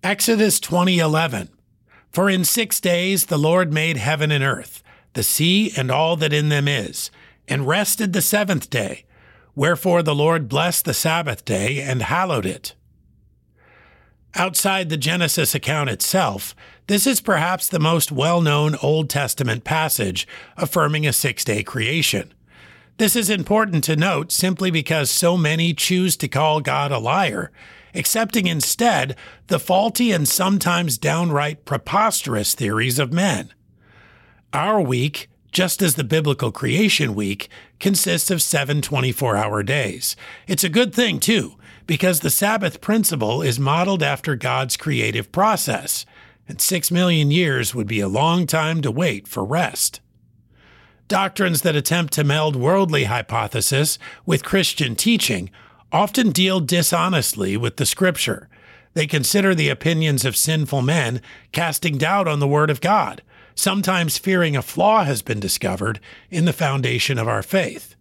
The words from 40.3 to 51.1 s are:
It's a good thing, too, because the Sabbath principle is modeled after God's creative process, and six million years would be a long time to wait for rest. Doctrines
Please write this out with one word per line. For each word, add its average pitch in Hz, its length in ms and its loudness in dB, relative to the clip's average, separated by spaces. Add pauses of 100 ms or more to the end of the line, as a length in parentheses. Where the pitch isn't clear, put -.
It's 190 180 0
a 180 60 0
good 214 240 2
thing, 220 260 0
too, 202 380 0 (280)
because 170 340 2
the 156 100 -2
Sabbath 202 500 0
principle 151 600 0
is 127 160 -2
modeled 165 440 0
after 143 340 -2
God's 127 420 -2
creative 113 540 -2
process, 175 720 -2 (420)
and 151 120 -10
six 180 300 0
million 170 400 2
years 139 440 0
would 110 120 -4
be 107 140 -2
a 98 80 0
long 160 380 2
time 160 360 0
to 135 80 0
wait 123 380 -2
for 104 160 -4
rest. - 560 -2 (1080)
Doctrines 190 520 0